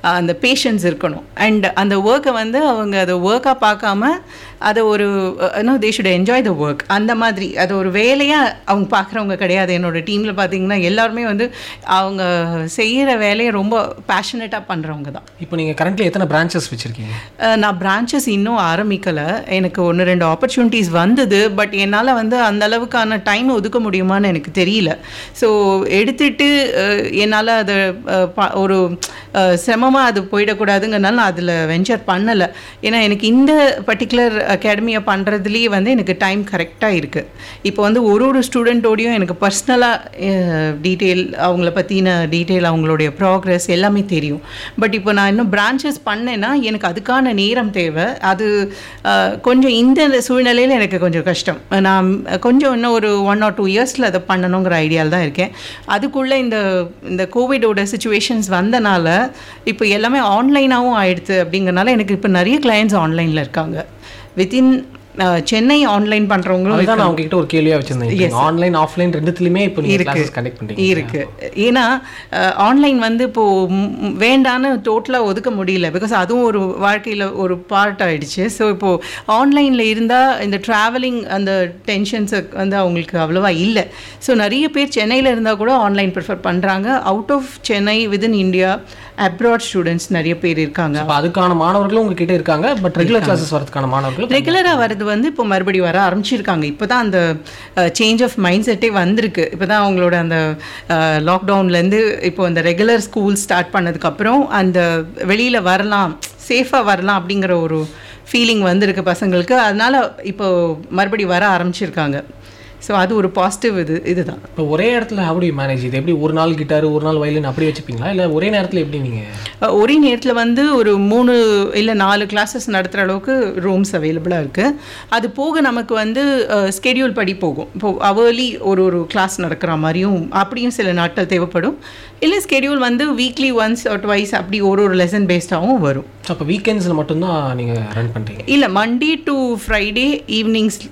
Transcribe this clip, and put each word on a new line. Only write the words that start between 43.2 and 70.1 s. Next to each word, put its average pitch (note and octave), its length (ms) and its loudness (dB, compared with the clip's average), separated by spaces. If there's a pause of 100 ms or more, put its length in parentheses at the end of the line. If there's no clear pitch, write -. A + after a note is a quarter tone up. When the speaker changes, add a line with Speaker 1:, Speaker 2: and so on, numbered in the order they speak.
Speaker 1:
எல்லாமே G3+ 380 2
தெரியும். D3+ 360 -2 (400)
But A3 120 2
இப்போ G#3 200 0
நான் G3+ 140 2
இன்னும் G3+ 240 2
பிரான்ச்சஸ் C4 540 0
பண்ணேன்னா A#3 560 -2
எனக்கு A3 260 -2
அதுக்கான A3 340 0
நேரம் A3 500 0
தேவை. F3 460 -2
அது, G3 560 0 (320)
அ, G3 360 2
கொஞ்சம் B3+ 300 4
இந்த C4 560 4
சூழ்நிலையில B3 420 2
எனக்கு G3 300 0
கொஞ்சம் E3 240 0
கஷ்டம். E3+ 340 -2 (220)
நான் F#3+ 600 2
கொஞ்சம் C4 340 4
இன்னும் A#3 180 0
ஒரு G#3 300 0
one G3+ 220 2
or - 20 2
two G#3 200 0
இயர்ஸ்ல A#3+ 360 0
அதை F#3 260 0
பண்ணணுங்கிற F3+ 600 0
ஐடியால D#3+ 180 2
தான் F3+ 140 0
இருக்கேன். E3 300 -2 (360)
அதுக்குள்ள C4 460 -2
இந்த, G#3 540 0 (220)
இந்த F#3 260 -2
கோவிடோட A#3 500 2
சிச்சுவேஷன்ஸ் G#3 640 -2
வந்தனால G3 840 2 (320)
இப்போ A3 220 -2
எல்லாமே G#3+ 340 2
ஆன்லைனாவும் B3 760 2
ஆயிடுத்து F#3 480 0
அப்படிங்கறனால F#3 420 0
எனக்கு G#3+ 260 2
இப்ப G3+ 140 0
நிறைய G3 320 2
கிளையண்ட்ஸ் G#3+ 380 2
ஆன்லைன்ல D#3+ 340 0
இருக்காங்க. D#3 540 -4 (520)
Within, C4 480 2 (340)
அ, F3+ 240 2
சென்னை C4 400 4
ஆன்லைன் G#3 460 2
பண்றவங்களும் F#3 440 2
Speaker 2:
அதுதான் - 0 -
நான் - 40 2
Speaker 1:
இருக்காங்க. G3+ 320 4
Speaker 2:
உங்ககிட்ட D#3+ 280 0
ஒரு D3+ 160 0
கேள்வியா D#3 280 4
வச்சிருந்தேன். B2+ 320 -2
Speaker 1:
Yes, F#3 140 2
sir. B2+ 40 0
Speaker 2:
ஆன்லைன், E3 440 2
ஆஃப்லைன் E3 360 0
ரெண்டுத்துலயுமே F3 460 0
இப்போ G3 240 0
நீங்க F3 220 2
Speaker 1:
இருக்கு. C#3 80 -2